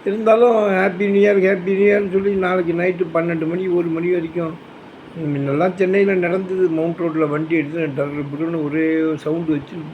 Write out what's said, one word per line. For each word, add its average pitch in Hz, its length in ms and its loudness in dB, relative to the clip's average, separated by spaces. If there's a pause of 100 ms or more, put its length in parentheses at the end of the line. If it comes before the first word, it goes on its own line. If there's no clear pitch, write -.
இருந்தாலும் 220 520 4
ஹேப்பி 196 540 2
நியூ 196 120 6
இயர், 202 200 4
ஹேப்பி 190 340 2
நியூ 202 140 6
இயர்னு 202 220 2
சொல்லி 196 180 2
நாளைக்கு 180 420 0
நைட்டு 175 320 0 (100)
பன்னெண்டு 165 320 0
மணி, 180 220 -2
ஒரு 175 180 0
மணி 165 240 -2
வரைக்கும், 165 640 -4 (420)
முன்னெல்லாம் 147 580 -2
சென்னையில 196 400 2
நடந்தது, 185 540 0
மவுண்ட் 160 300 -2
ரோட்ல 160 300 -2
வண்டி 156 280 -2
எடுத்து 156 300 -2 (100)
டர்ரு 143 340 -4
புர்ருன்னு 160 340 -4
ஒரே 160 520 0
சவுண்டு 156 380 -4
வச்சுட்டு 151 400 -8